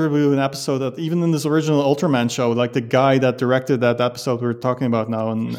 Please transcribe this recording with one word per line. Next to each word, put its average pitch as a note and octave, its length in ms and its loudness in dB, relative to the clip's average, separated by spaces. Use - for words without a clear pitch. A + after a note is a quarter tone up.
will D3 220 2
be C#3+ 60 2
an C3+ 60 2
episode C3+ 400 -2
that, C3 180 -6
even E3+ 240 -2
in E3+ 80 2
this D3+ 160 0
original D3+ 360 2
Ultraman C#3 480 0
show, A#2+ 200 0
like, A#2+ 240 0
the B2 80 0
guy C3+ 340 2
that B2+ 220 2
directed C3 420 0
that A#2+ 180 2
episode B2 440 -2
we're A#2+ 100 0
talking B2 340 -2
about A2+ 220 0
now A2 240 -2
in A#2 260 -4